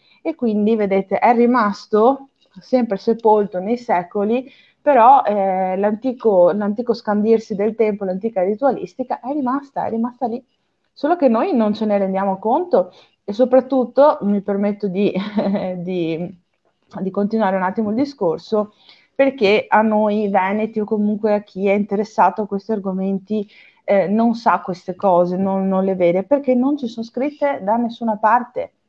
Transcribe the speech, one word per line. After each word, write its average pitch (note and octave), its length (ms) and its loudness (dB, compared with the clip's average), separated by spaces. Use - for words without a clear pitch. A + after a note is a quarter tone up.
e D#4+ 120 -4
quindi, G#3+ 400 0
vedete, G3 460 0
è A3+ 140 4
rimasto A#3 960 2
sempre A#3 360 -2
sepolto G#3+ 640 0
nei G#3+ 160 -4
secoli, G#3+ 760 -2
però, C4 440 6
eh, F#3+ 520 0
l'antico, G#3 760 2
l'antico G#3 420 -2
scandirsi A3 600 0
del G#3+ 200 -2
tempo, G#3 300 -2
l'antica F#3+ 380 -4
ritualistica G#3+ 800 -4
è B3 120 -8
rimasta, C#4 520 -4
è - 60 -6
rimasta A#3+ 360 -4
lì. A#3 160 -8
Solo D#4+ 240 -2
che D4 120 2
noi C4+ 260 0
non G#3+ 200 2
ce A3 100 -6
ne G3+ 140 0
rendiamo F#3+ 400 -2
conto, A#3 540 0
e G#3 120 -10
soprattutto B3+ 880 2
mi G3+ 180 0
permetto G3+ 480 -4
di, F#3+ 240 0
<laughs> G3 680 -4
di, F3 640 -6
di F#3 100 -6
continuare G3+ 460 -2
un F#3 80 -2
attimo G#3 260 -4
il A3 60 -4
discorso, G#3+ 760 -4
perché C4 540 2
a G#3+ 140 4
noi G#3+ 480 0
veneti G#3 500 -2
o G#3 40 -2
comunque G#3 500 0
a G#3 80 -2
chi F#3+ 260 -6
è G3 60 2
interessato G3+ 680 0
a G3+ 40 -6
questi G3 260 -6
argomenti, G3 760 -4
eh, G3 220 2
non A3 280 2
sa F#3 280 0
queste F3+ 340 -10
cose, F3+ 400 2
non, F#3+ 320 -2
non F#3+ 160 0
le F#3+ 120 -2
vede, F3+ 260 2
perché C4+ 320 0
non C4+ 240 0
ci C#4 100 -6
sono A3+ 160 -10
scritte C#4+ 580 -4
da G3+ 140 0
nessuna A#3 400 -4
parte. A3+ 560 -2